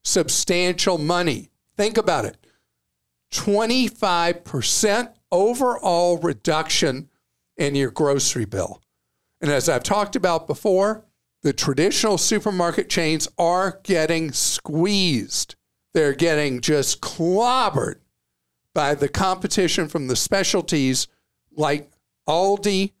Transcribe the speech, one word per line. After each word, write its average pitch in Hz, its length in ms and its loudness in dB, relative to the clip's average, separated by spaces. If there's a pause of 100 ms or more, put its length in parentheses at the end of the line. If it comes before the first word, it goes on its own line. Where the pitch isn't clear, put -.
substantial 180 960 0
money. 156 520 -2 (260)
Think 214 200 0
about 165 280 0
it. - 120 -8 (920)
Twenty-five 202 1120 0
percent 208 680 0 (220)
overall 190 880 2
reduction 151 880 -2 (480)
in 143 200 -2
your 135 140 0
grocery 139 540 0
bill. 95 380 -8 (580)
And 151 100 0
as 143 180 0
I've 131 160 0
talked 202 320 0
about 170 320 -4
before, 196 560 0 (380)
the 143 100 0
traditional 175 680 0
supermarket 185 720 0
chains 160 380 0 (100)
are 180 460 0
getting 165 480 0
squeezed. 165 1200 0 (400)
They're 147 180 4
getting 147 480 0
just 143 400 0
clobbered 196 1000 0 (720)
by 147 220 0
the 139 120 0
competition 185 800 0
from 143 200 -4
the 127 80 0
specialties 165 920 0 (460)
like 147 360 -2 (400)
Aldi 196 720 2